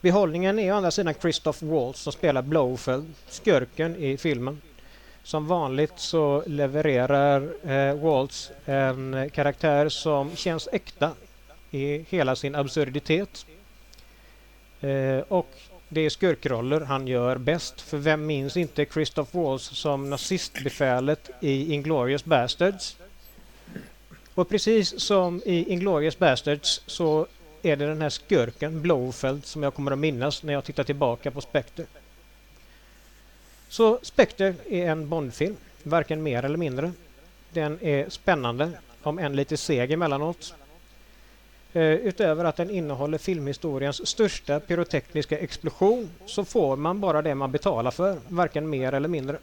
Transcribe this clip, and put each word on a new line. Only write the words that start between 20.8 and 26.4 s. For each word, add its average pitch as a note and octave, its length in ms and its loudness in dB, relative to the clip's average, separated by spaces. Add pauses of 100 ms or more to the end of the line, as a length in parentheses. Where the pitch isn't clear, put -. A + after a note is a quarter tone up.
i D3 340 0
Inglourious C#3+ 500 0
Basterds? E3 720 2 (1400)
Och F3+ 140 2
precis G#3+ 520 2
som F3+ 440 2
i F3+ 280 0
Inglourious F3 460 0
Basterds D3 680 2